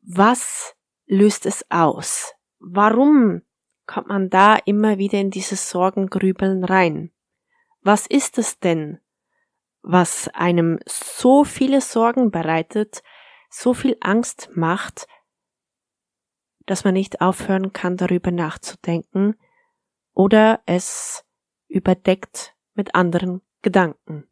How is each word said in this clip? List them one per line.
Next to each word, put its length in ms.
was 760
löst 380
es 260
aus? 640
Warum 840
kommt 200
man 240
da 260
immer 420
wieder 200
in 120
dieses 400
Sorgengrübeln 960
rein? 480
Was 260
ist 320
es 200
denn, 420
was 460
einem 500
so 600
viele 360
Sorgen 520
bereitet, 720
so 240
viel 280
Angst 520
macht, 540
dass 160
man 120
nicht 260
aufhören 520
kann, 240
darüber 360
nachzudenken 1040
oder 540
es 580
überdeckt 880
mit 220
anderen 460
Gedanken? 680